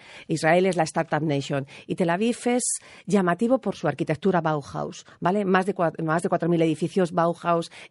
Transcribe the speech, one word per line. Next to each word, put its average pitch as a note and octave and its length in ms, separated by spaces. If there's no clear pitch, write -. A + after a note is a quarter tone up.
Israel F3 360
es F#3 120
la D#3+ 80
Startup D#3 360
Nation C#3+ 460
y - 80
Tel F3+ 140
Aviv G#3 380
es B3 320
llamativo G3 560
por G3 160
su - 100
arquitectura D#3+ 540
Bauhaus, D3+ 640
¿vale? G3 240
Más F#3 220
de F#3+ 80
cua-, E3 280
más D#3+ 200
de F3+ 80
cuatro E3+ 180
mil E3+ 140
edificios E3 500
Bauhaus E3+ 580